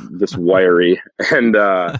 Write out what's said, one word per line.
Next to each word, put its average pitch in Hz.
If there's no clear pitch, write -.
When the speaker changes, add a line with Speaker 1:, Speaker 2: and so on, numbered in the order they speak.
Speaker 1:
just 95
Speaker 2:
<laughs> -
Speaker 1:
wiry. 90
And, 120
uh, 95